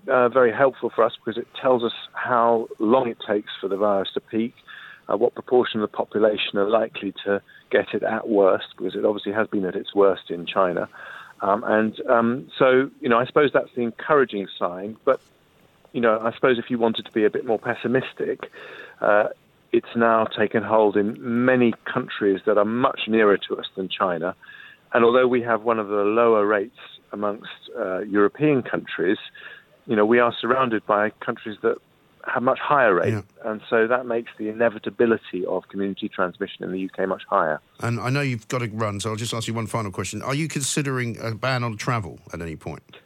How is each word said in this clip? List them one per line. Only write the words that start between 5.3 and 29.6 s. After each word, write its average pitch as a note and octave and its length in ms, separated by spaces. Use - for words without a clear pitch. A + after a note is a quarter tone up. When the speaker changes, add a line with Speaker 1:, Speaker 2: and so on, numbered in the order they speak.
Speaker 1:
proportion A2+ 460
of G#2 80
the - 60
population G#2+ 640
are G2+ 100
likely A2 460
to G2+ 180
get - 240
it G2+ 100
at G#2+ 240
worst, G2 480
because G2 200
it G#2+ 100
obviously G#2 260
has G#2+ 160
been G2+ 160
at F2+ 120
its - 180
worst G2 360
in E2+ 160
China. F#2 440
Um, G#2 220
and, G#2+ 460
um, A#2 480
so, C3 320
you C#3 100
know, A#2 100
I B2+ 60
suppose D3 280
that's C3+ 220
the A#2+ 80
encouraging A2+ 640
sign, F#2+ 460
but, C3+ 160
you B2 80
know, A2+ 180
I A2+ 140
suppose B2 260
if - 100
you B2 80
wanted A2+ 280
to - 60
be A2 120
a G#2 60
bit - 160
more A2+ 140
pessimistic, - 920
uh, G#2+ 300
it's - 240
now A2+ 300
taken A2 380
hold G#2+ 340
in G#2 220
many B2 540
countries G#2 600
that G#2 120
are G#2 80
much A#2+ 420
nearer G#2+ 300
to G2+ 100
us - 180
than F#2+ 120
China. F2+ 480
And A#2 100
although B2+ 240
we B2 140
have A2+ 220
one A2+ 160
of G2+ 100
the G#2 160
lower A2+ 400
rates G#2 340
amongst, G#2 400
uh, F#2+ 220
European A#2 640
countries, F2+ 540